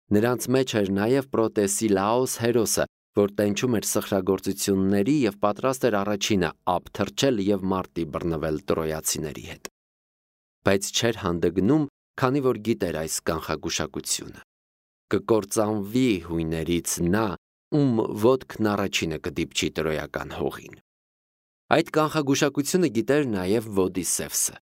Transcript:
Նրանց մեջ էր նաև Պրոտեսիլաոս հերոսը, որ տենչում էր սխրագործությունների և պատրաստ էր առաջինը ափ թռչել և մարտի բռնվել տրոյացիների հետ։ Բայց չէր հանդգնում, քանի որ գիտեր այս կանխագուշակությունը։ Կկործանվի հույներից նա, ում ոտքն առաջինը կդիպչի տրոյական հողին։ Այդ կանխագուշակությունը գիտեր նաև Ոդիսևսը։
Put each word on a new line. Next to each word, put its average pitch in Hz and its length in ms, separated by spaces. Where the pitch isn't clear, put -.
Նրանց 117 380
մեջ 131 260
էր 101 160
նաև 123 400
Պրոտեսիլաոս 107 1040
հերոսը, 113 500
որ 101 260
տենչում 104 440
էր - 80
սխրագործությունների 98 1300
և 107 220
պատրաստ 123 480
էր 107 80
առաջինը 98 560
ափ 87 260
թռչել 107 500
և 98 240
մարտի 92 400
բռնվել 80 560
տրոյացիների 78 840
հետ։ - 260
Բայց 98 260
չէր 117 280
հանդգնում, 92 720
քանի 135 240
որ 127 180
գիտեր 104 380
այս 78 240
կանխագուշակությունը։ - 1200
Կկործանվի 107 960
հույներից 82 720
նա, 90 220
ում 135 300
ոտքն 110 500
առաջինը 95 500
կդիպչի 78 540
տրոյական 76 640
հողին։ - 400
Այդ 156 200
կանխագուշակությունը 147 1000
գիտեր 131 340
նաև 110 460
Ոդիսևսը։ 92 840